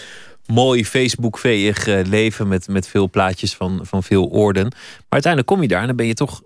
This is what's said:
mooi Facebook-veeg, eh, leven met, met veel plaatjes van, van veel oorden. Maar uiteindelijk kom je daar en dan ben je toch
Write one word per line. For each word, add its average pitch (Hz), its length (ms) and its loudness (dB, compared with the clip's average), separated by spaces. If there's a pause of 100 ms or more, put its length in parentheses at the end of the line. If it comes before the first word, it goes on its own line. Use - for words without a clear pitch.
(460)
mooi 120 400 4
Facebook-veeg, 117 1000 0
eh, 95 180 2
leven 107 420 0
met, 95 200 -2
met 98 200 -2
veel 98 220 0
plaatjes 95 460 -2
van, 92 260 -4
van 90 220 -4
veel 95 260 2
oorden. 101 340 2
Maar - 460 -10
uiteindelijk 143 440 0
kom 190 80 2
je 143 60 2
daar 90 140 0
en 117 60 -2
dan 127 80 -2
ben 117 100 0
je 113 80 0
toch - 320 -4